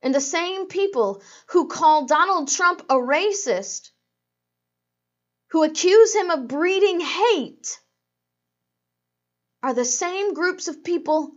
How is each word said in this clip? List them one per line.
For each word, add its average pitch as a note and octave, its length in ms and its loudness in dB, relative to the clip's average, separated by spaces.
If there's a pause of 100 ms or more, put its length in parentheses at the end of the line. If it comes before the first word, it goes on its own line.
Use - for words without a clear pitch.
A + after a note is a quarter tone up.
And C4 120 -2
the C#4 60 2
same F4+ 460 -6
people D4+ 560 -2 (260)
who C4 200 2
call D#4 380 2
Donald D#4+ 420 2
Trump F4+ 400 0
a C4 60 2
racist, C4+ 960 -2 (1600)
who D#4+ 140 2
accuse F#4 520 4
him F#4 160 0
of C4+ 180 -2
breeding F4+ 520 0
hate, F4 800 -2 (1800)
are B3+ 120 -2
the B3 100 -2
same F#4 480 -4
groups F4+ 360 -4
of D#4 160 -14
people D#4 520 -2